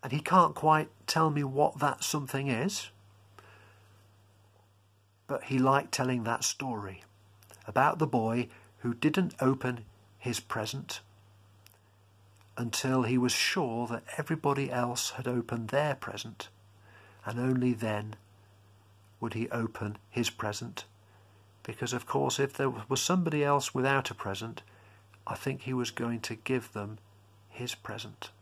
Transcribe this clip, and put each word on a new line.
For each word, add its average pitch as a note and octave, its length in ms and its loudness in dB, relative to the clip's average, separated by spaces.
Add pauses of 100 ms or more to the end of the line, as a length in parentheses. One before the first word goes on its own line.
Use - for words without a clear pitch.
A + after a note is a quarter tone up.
And C3 120 -4
he D3+ 80 0
can't E3 340 6
quite D#3 340 4 (160)
tell D#3+ 240 4
me D3 140 0
what C#3+ 360 2
that C#3+ 220 0
something C#3 460 -2
is, C3 440 -2 (2250)
but C#3 200 -4
he C3 140 0
liked C3+ 320 6
telling B2+ 320 0
that A#2 220 -2
story G#2 580 -6 (640)
about C3 340 2
the D#3 80 2
boy A#2 400 2 (300)
who A#2 160 -2
didn't D#3+ 480 2
open B2+ 420 0 (340)
his A#2+ 220 -4
present - 600 -6 (1500)
until B2+ 480 0
he A#2+ 140 2
was B2 160 4
sure A#2+ 540 0
that A#2 160 -6 (140)
everybody C#3+ 540 0
else B2 400 -2
had B2 160 -6
opened A#2 420 -2
their C#3+ 260 2
present, - 520 -12 (800)
and A2+ 140 -4
only B2+ 340 2
then G#2+ 420 -4 (1040)
would A#2 140 -4
he A2+ 160 -2
open A2 480 -4 (120)
his A#2 200 0
present. - 560 -6 (760)
Because, - 280 -6
of A#2+ 140 -4
course, C#3 340 0
if C3+ 140 0
there C#3 160 0
was A#2+ 320 -2
somebody E3 420 2
else C#3+ 300 2
without C3+ 380 2
a G#2+ 40 -8
present, G#2+ 460 -6 (640)
I - 100 -6
think C3+ 280 -6
he C3 100 -4
was B2 180 -2
going A#2 300 -4
to - 140 -6
give B2 360 -4
them G#2 280 -8 (500)
his - 260 -8
present. - 540 -12 (120)